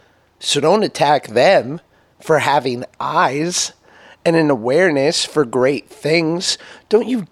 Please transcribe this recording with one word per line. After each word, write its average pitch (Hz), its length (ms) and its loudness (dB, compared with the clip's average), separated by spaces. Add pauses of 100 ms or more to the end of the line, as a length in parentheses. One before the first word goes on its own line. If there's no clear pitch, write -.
(380)
So - 220 -2
don't 185 220 2
attack 147 460 0
them 139 520 2 (400)
for 151 200 0
having 131 440 -2 (160)
eyes 151 720 -2 (500)
and 165 140 2
an 156 140 2
awareness 143 760 0
for 147 220 -2
great 127 420 -2
things. 165 680 -4 (320)
Don't 214 180 2
you 233 240 -4